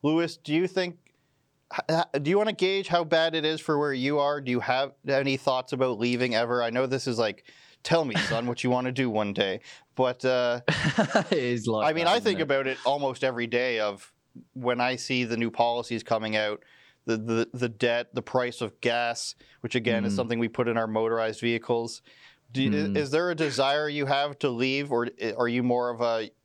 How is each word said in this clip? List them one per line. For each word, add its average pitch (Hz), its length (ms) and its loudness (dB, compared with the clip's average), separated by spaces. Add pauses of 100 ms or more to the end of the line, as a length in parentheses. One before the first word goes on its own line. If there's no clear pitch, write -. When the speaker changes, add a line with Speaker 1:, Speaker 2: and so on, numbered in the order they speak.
Speaker 1:
Lewis, 160 360 0
do - 160 -6
you 175 120 2
think, 180 300 -4 (760)
h-, - 60 -2 (340)
h-, 147 80 0
do 147 80 -2
you 196 80 4
wanna 214 160 2
gauge 190 340 0
how 170 160 2
bad 160 300 2
it 156 100 0
is 156 160 0
for 151 180 0
where 147 140 2
you 135 260 0
are? 143 220 0
Do 127 100 -6
you 123 100 2
have 135 320 0 (140)
any 139 300 2
thoughts 127 360 -2
about 127 260 0
leaving 120 360 0
ever? 120 280 2
I 117 80 0
know 123 160 0
this 131 200 -2
is 117 120 -2
like, 107 260 0 (380)
"Tell 165 220 2
me, 117 120 -2
son, 113 300 -2
what 120 180 -4
you 127 60 2
wanna 127 220 0
do 127 180 0
one 104 240 0
day." 95 260 0 (340)
But, 127 300 0
uh, 123 400 2
Speaker 2:
<laughs> - 40 2 (640)
It - 20 4
is 123 340 0
like 110 220 2
Speaker 1:
I 160 40 2
mean, 165 140 0
Speaker 2:
that, 175 60 4
Speaker 1:
I - 40 6
Speaker 2:
isn't 226 80 -2
Speaker 1:
think 185 160 0
Speaker 2:
it? 156 40 0
Speaker 1:
about 135 220 0
it 131 180 -2
almost 135 380 0
every 120 240 0
day 120 340 0
of 104 320 -4 (420)
when 123 260 0
I 127 160 0
see 123 280 0
the 117 120 -2
new 117 140 0
policies 120 520 -2
coming 110 320 -2
out, 107 280 -2 (420)
the, 113 140 0
the, 113 340 0
the 123 160 -2
debt, 117 460 -2
the 123 80 -4
price 123 400 -2
of 104 180 -8
gas, 120 540 -2 (260)
which - 160 -8
again 113 280 2
is 101 100 0
Speaker 2:
Mm. - 20 0
Speaker 1:
something 117 220 -2
we 117 100 0
put 117 180 -2
in 117 120 0
our 113 100 0
motorized 113 520 -2
vehicles. 117 600 -2 (500)
Do 120 120 -2
you, - 80 2
i-, 151 180 0
Speaker 2:
Mm. - 80 0
Speaker 1:
is 143 140 0
there 175 200 2
a 170 40 -2
desire 147 540 0
you 147 180 -2
have 143 340 0
to 143 80 0
leave, 131 420 0
or 120 180 0 (140)
i-, 110 140 -2
are 120 120 2
you 123 140 2
more 123 280 0
of 117 100 -8
a 113 300 0 (140)